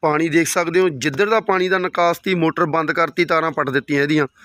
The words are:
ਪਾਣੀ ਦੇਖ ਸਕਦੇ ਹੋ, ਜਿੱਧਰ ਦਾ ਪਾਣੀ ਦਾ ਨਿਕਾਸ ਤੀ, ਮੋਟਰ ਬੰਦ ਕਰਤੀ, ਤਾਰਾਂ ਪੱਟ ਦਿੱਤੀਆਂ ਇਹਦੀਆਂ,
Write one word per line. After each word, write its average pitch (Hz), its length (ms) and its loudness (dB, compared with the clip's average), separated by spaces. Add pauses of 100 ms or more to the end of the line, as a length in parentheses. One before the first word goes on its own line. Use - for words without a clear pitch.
ਪਾਣੀ 160 280 0
ਦੇਖ 156 180 2
ਸਕਦੇ 175 320 0
ਹੋ, 185 100 2
ਜਿੱਧਰ 151 400 -2
ਦਾ 220 120 2
ਪਾਣੀ 185 280 0
ਦਾ 185 80 2
ਨਿਕਾਸ 170 420 0
ਤੀ, 190 160 -2
ਮੋਟਰ 165 320 0
ਬੰਦ 156 240 -2
ਕਰਤੀ, 165 340 0
ਤਾਰਾਂ 160 260 0
ਪੱਟ 143 180 -2
ਦਿੱਤੀਆਂ 139 340 0
ਇਹਦੀਆਂ, 147 240 2 (180)